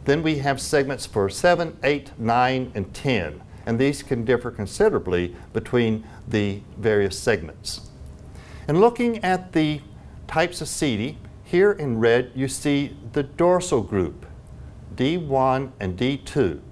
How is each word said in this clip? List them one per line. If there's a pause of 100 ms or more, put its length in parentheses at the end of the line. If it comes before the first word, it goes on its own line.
Then
we
have
segments
for
seven,
eight,
nine,
and
ten, (240)
and
these
can
differ
considerably (180)
between (240)
the (160)
various
segments. (760)
And
looking
at
the (460)
types
of
setae, (260)
here
in
red
you
see (160)
the
dorsal
group, (720)
D
one
and
D
two. (100)